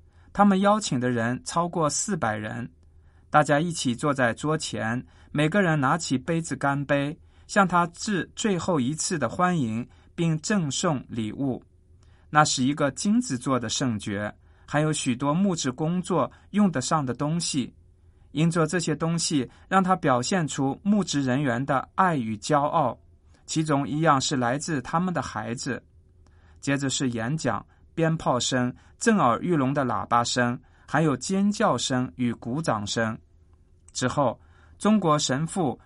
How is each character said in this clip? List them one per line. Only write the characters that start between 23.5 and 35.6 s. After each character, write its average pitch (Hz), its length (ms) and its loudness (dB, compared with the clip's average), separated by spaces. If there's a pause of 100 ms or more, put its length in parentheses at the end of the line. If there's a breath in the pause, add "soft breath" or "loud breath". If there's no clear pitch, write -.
中 143 240 0
一 147 140 -2
样 147 200 6
是 143 140 -2
来 123 240 0
自 151 240 -4
他 - 160 -2
们 185 120 -2
的 151 120 -4
孩 113 320 -8
子。 123 260 -6 (800 soft breath)
接 139 160 0
着 139 100 -2
是 131 220 -2
演 117 260 -4
讲、 113 300 -2 (300 soft breath)
鞭 160 200 0
炮 143 240 0
声、 123 320 0 (280 soft breath)
震 220 180 4
耳 123 240 4
欲 175 140 0
聋 135 180 2
的 143 100 0
喇 110 220 -2
叭 120 180 4
声， 120 360 0 (260 soft breath)
还 147 160 0
有 151 160 2
尖 196 340 0
叫 196 240 2
声 123 420 -2
与 123 160 0
鼓 127 280 -6
掌 107 240 -2
声。 110 320 -2 (760)
之 - 140 0
后， 123 320 0 (380 soft breath)
中 214 220 4
国 156 180 2
神 147 300 -2
父 156 380 -2